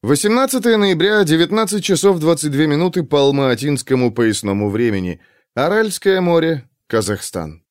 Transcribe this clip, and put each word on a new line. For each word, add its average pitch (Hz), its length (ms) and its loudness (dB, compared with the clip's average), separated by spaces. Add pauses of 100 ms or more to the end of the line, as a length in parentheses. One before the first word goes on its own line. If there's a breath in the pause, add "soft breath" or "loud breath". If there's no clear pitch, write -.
Восемнадцатое 226 760 0
ноября, 202 460 2
девятнадцать 175 600 0
часов 190 340 2
двадцать 160 320 0
две 147 160 0
минуты 165 380 0
по 143 160 0
алмаатинскому 135 920 0
поясному 104 600 -2
времени. 98 500 -2 (320 soft breath)
Аральское 190 680 0
море, 165 480 0 (200)
Казахстан. 92 840 -4